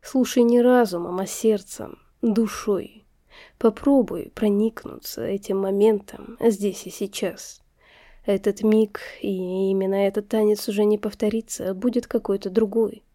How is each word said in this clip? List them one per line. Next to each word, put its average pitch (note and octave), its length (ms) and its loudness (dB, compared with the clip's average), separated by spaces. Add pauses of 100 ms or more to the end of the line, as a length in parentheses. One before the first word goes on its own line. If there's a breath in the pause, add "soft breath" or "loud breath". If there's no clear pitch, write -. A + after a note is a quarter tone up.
Слушай B3+ 400 2
не A#3+ 180 6
разумом, F#3+ 600 2
а F#3+ 60 -2
сердцем, - 720 -4 (200)
душой. G#3+ 840 -2 (500 loud breath)
Попробуй B3 760 2
проникнуться - 920 -2
этим G3 340 -4
моментом G3+ 800 0
здесь G3 480 0
и F#3+ 40 -12
сейчас. - 720 -8 (640 soft breath)
Этот G3+ 380 0
миг G#3+ 380 2 (200)
и F#3+ 500 -2
именно F#3+ 240 0 (120)
этот G3+ 220 -4
танец G#3+ 400 0
уже G#3 160 0
не G#3+ 120 4
повторится, G#3+ 720 -4
а G3 40 -6
будет A#3+ 320 -2
какой-то G3 440 -2
другой. G#3+ 520 0 (120)